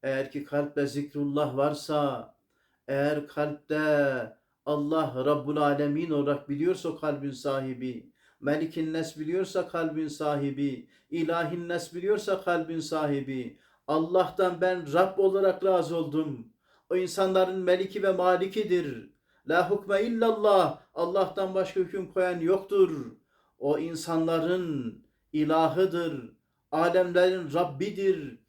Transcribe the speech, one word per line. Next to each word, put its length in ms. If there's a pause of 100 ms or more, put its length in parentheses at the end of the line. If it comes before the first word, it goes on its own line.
Eğer 280
ki 140
kalpte 420
zikrullah 680
varsa, 760 (540)
eğer 380
kalpte 520 (880)
Allah 600
Rabbul 300
Alemin 540
olarak 380
biliyorsa 400
o 80
kalbin 340
sahibi, 840 (280)
Melikin 520
Nes 260
biliyorsa 500
kalbin 400
sahibi, 800 (220)
İlahin 580
Nes 260
biliyorsa 480
kalbin 380
sahibi, 760 (280)
Allah'tan 760
ben 320
Rab 260
olarak 460
razı 320
oldum, 520 (420)
o 60
insanların 640
Meliki 420
ve 100
Malikidir, 1000 (340)
"La 220
hukme 320
illallah." 800 (140)
Allah'tan 600
başka 260
hüküm 320
koyan 280
yoktur. 760 (420)
O 200
insanların 1300 (280)
ilahıdır, 1040 (340)
alemlerin 840
Rabbidir. 840 (100)